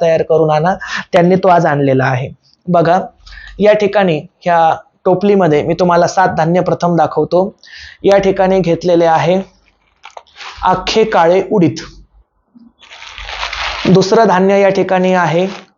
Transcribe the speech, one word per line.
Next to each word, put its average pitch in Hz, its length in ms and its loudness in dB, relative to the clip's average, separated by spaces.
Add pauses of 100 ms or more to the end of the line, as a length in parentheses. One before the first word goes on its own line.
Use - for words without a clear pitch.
तयार 160 200 0
करून 156 280 2
आणा." 160 240 0 (380)
त्यांनी 180 220 4
तो 190 140 0
आज 170 180 4
आणलेला 139 380 0
आहे. 131 260 -4 (380)
बघा, 175 320 2 (580)
या 208 140 4
ठिकाणी 202 500 0 (180)
ह्या 165 360 0 (280)
टोपलीमध्ये 180 580 2
मी 165 120 -4
तुम्हाला 175 320 2
सात - 220 0
धान्य 170 320 0
प्रथम 175 360 -2
दाखवतो. 160 580 -2 (480)
या 196 160 4
ठिकाणी 190 420 0
घेतलेले 170 440 0
आहे 165 380 0 (1200)
अख्खे 185 400 0
काळे 180 380 2 (100)
उडीद. 170 220 0 (2250)
दुसरं 190 380 4
धान्य 190 320 2
या 196 80 2
ठिकाणी 185 440 0
आहे 175 340 0 (320)